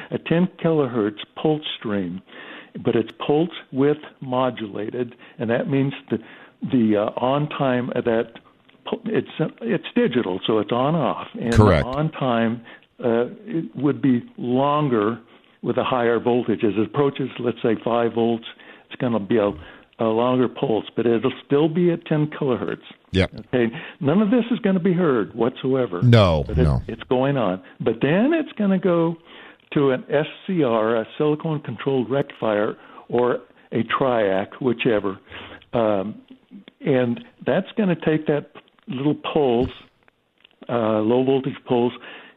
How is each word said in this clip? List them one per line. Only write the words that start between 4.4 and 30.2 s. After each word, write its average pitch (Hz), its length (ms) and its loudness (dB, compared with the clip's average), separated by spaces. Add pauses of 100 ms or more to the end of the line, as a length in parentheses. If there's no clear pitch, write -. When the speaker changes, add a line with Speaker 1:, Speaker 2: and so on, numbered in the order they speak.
Speaker 1:
and 113 100 -4
that 120 220 0
means 139 240 0 (160)
the, 117 80 0 (520)
the, 110 280 4
uh, 107 260 -2
on 143 240 2
time 127 460 -2
of 120 100 -2
that 113 280 0 (520)
pu-, - 220 -6
it's, 214 240 -2 (320)
it's 214 240 -2 (100)
digital, 120 500 0
so 110 120 2
it's 104 140 -2
on 131 220 2
off. 120 340 -2 (120)
And 117 140 -2
Speaker 2:
Correct. 98 360 8
Speaker 1:
the - 0 -
on 151 220 -2
time, 117 500 -2 (400)
uh, 117 220 2 (220)
it - 280 -6
would 127 280 0
be 120 340 2
longer 127 840 0 (440)
with 120 160 -2
a 113 60 2
higher 120 360 2
voltage. 120 440 0
As 101 120 2
it 107 100 2
approaches, 139 520 -2
let's 120 240 -4
say, 113 200 2
five 117 300 0
volts, 113 320 0 (480)
it's - 80 -14
gonna 117 200 0
be 101 180 0
a, 101 140 2 (480)
a 117 40 0
longer 120 440 2
pulse, 117 360 -2 (120)
but 113 100 0
it'll 117 260 2 (140)
still 147 220 4
be 170 240 2
at 170 140 -6
ten 151 200 2
kilohertz. 113 560 -2 (300)
Speaker 2:
Yep. 92 180 2 (240)
Speaker 1:
Okay. 117 180 2 (280)
None 160 200 4
of 202 100 2
this 233 200 4
is 214 80 0
gonna 190 220 2
be 180 120 4
heard 135 400 2
whatsoever. 120 720 -2
Speaker 2:
No, 101 440 6
Speaker 1:
But 76 120 -4
it, 78 60 4
Speaker 2:
no. 67 240 2
Speaker 1:
it's 113 160 -10
going 135 320 0
on. 92 260 -2 (160)
But 117 240 -2
then 196 320 2
it's 311 240 -2
gonna 196 220 2
go 170 360 0 (580)
to 139 180 4
an 120 180 -2
S 147 160 2 (180)